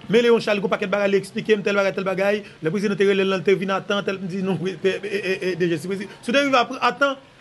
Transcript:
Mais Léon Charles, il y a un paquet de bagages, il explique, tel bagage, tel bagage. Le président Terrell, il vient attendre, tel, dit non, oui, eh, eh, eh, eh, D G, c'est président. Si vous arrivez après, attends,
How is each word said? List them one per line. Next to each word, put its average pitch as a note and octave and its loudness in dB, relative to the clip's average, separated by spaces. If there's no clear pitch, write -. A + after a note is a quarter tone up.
Mais A3+ 4
Léon A#3 6
Charles, A3 0
il G3 -4
y - -6
a - -2
un G3+ 0
paquet G#3 -2
de F#3 -2
bagages, G3+ 0
il G3 2
explique, F#3+ -2
tel G#3 2
bagage, G3 2
tel G3 -4
bagage. F#3+ 0
Le D#3+ 0
président G3+ -2
Terrell, F#3+ 2
il G3 6
vient F#3+ -2
attendre, G3+ -2
tel, G3 -4
dit F#3+ -6
non, F#3 0
oui, F3+ -4
eh, F#3+ 4
eh, F#3 0
eh, F#3+ -4
eh, F3+ -2
D E3+ 0
G, E3 0
c'est D3 -8
président. G3 -6
Si A#3 -4
vous C4 4
arrivez C#4 2
après, B3+ 0
attends, C4 0